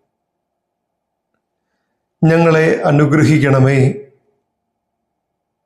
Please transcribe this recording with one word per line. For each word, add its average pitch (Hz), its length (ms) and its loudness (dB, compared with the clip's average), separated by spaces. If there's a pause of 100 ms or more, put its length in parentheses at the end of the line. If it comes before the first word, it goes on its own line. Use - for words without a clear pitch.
(2250)
ഞങ്ങളെ 165 380 2 (220)
അനുഗ്രഹിക്കണമേ. 139 880 0 (1900)